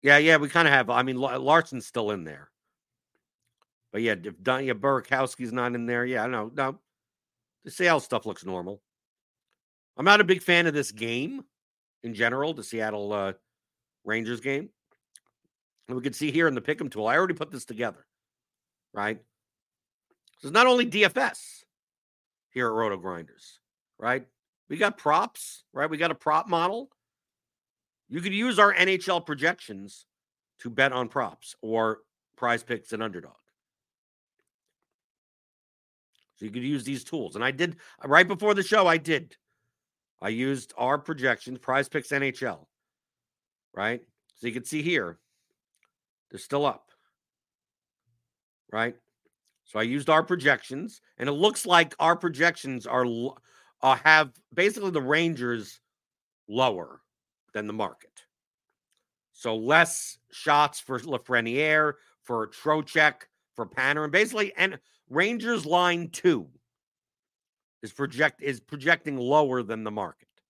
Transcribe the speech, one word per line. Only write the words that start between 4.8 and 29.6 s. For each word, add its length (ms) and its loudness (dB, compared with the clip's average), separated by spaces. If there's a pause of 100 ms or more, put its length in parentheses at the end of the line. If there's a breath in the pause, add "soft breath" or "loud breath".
not 220 -2
in 120 -6
there. 180 -2
Yeah, 220 -2
no, 280 -6
no. 240 -4 (880)
The 60 -16
Seattle 300 2
stuff 260 -6
looks 180 -10
normal. 380 -8 (1120)
I'm 80 -6
not 160 8
a 40 6
big 180 2
fan 240 4
of 80 0
this 160 -2
game 540 -6 (580)
in 120 -10
general, 400 -2
the 100 -14
Seattle, 480 -6
uh, 220 -2 (720)
Rangers 340 -4
game. 300 -6 (1160)
And 100 -8
we 60 -6
can 120 -6
see 160 -4
here 180 2
in 60 -4
the 80 -6
Pick'em 280 -6
tool, 160 -6
I 120 0
already 160 0
put 160 -10
this 160 -14
together, 400 -10 (880)
right? 260 -4 (1160)
So 100 -14
it's 60 -10
not 120 8
only 200 4
D 180 2
F 140 2
S 460 -6 (840)
here 200 -2
at 40 -2
Roto 240 -2
Grinders, 640 -12 (380)
right? 280 -2 (440)
We 80 -8
got 180 0
props, 680 -2 (100)
right? 160 -4
We 80 -6
got 120 0
a 40 -4
prop 340 0
model. 420 -2 (1160)
You 140 -10
could 100 -4
use 260 0
our 140 10
N 160 4
H 200 0
L 120 0
projections 840 -6 (540)